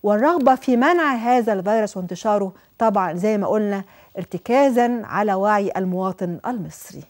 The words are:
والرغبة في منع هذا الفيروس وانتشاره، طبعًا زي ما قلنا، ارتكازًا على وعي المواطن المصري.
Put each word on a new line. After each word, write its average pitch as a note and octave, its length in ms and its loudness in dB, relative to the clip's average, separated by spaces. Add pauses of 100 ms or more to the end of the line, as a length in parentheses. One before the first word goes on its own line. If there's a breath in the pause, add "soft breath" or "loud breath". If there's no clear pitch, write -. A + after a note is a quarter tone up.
والرغبة C4 520 4
في B3+ 220 0
منع D4+ 380 2
هذا A#3 380 2
الفيروس G3+ 440 -2
وانتشاره، F#3+ 560 -2 (240 soft breath)
طبعًا G3+ 360 0
زي G#3 240 0
ما G3 100 -2
قلنا، G3+ 360 -2 (340 soft breath)
ارتكازًا A#3+ 880 0
على G3+ 280 -2
وعي G3+ 440 0
المواطن F#3 720 -4
المصري. D#3 640 -12